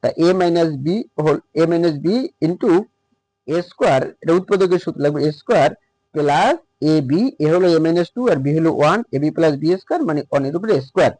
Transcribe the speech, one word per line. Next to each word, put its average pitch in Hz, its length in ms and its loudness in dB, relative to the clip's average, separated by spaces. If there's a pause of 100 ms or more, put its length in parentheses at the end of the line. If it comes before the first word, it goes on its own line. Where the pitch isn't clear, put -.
তা 120 160 -2
এ 170 160 2
মাইনাস 170 340 2
বি 156 360 -4 (200)
হোল, 156 160 2 (140)
এ 160 120 2
মাইনাস 170 260 0
বি 170 360 -2 (180)
into 180 380 2 (640)
এ 160 140 -2
স্কয়ার, 160 400 0 (200)
এটা 160 120 0
উৎপাদকের 185 460 0
সূত্র 160 220 -8
লাগবে, 147 220 0
এ 151 80 0
স্কয়ার 156 380 0 (420)
প্লাস 156 440 0 (260)
এ 156 200 2
বি, 165 380 0
এ 151 120 0
হলো 180 180 2
এ 165 100 4
মাইনাস 165 360 0
টু 240 140 -2
আর 170 60 2
বি 139 220 -2
হলো 165 160 0
ওয়ান, 175 380 0
এ 135 80 -4
বি 151 120 -2
প্লাস 160 240 0
বি 151 120 -4 (140)
স্কয়ার 330 220 -4
মানে 151 180 -2 (100)
ওয়ান 139 140 -2
এর 156 100 -6
উপরে 208 180 -2
এ 135 80 0
স্কয়ার। 135 380 0